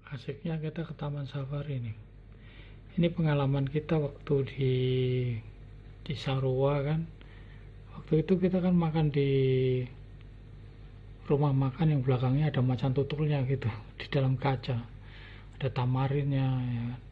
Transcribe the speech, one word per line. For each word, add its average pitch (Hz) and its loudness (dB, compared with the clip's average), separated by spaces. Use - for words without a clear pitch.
Asiknya 151 -6
kita 160 -6
ke 147 -10
Taman 143 -6
Safari 143 -6
nih. 113 -6
Ini 170 4
pengalaman 139 2
kita 151 0
waktu 143 0
di, 131 0
di 147 -4
Sarowa 135 2
kan. 156 0
Waktu 156 2
itu 185 2
kita 180 2
kan 180 6
makan 160 2
di 131 4
rumah 143 4
makan 135 4
yang 147 4
belakangnya 131 4
ada 131 2
macan 127 2
tuturnya 143 2
gitu, 127 0
di - -10
dalam 131 2
kaca. 131 -2
Ada 135 0
tamarinnya, 135 2
ya 120 -2
kan. 123 -12